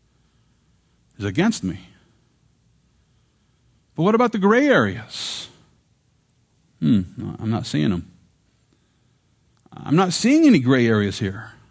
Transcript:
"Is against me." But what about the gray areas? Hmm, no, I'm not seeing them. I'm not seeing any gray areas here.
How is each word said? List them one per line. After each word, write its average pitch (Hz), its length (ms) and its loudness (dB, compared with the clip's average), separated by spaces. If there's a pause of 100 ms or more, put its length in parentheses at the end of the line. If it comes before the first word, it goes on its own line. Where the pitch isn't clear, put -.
(1160)
"Is 101 80 -8
against 151 380 -2
me." - 260 -8 (2000)
But 156 80 -2
what 214 100 2
about 226 180 2
the 233 60 -4
gray 233 300 2
areas? - 800 -2 (1300)
Hmm, 127 220 2 (160)
no, - 220 -12
I'm 107 100 -6
not 113 160 -4
seeing 147 240 -2
them. 87 220 -6 (1600)
I'm - 220 -4
not 180 180 2
seeing 302 320 2
any 226 140 6
gray 123 260 2
areas 104 320 0
here. 101 360 -8 (180)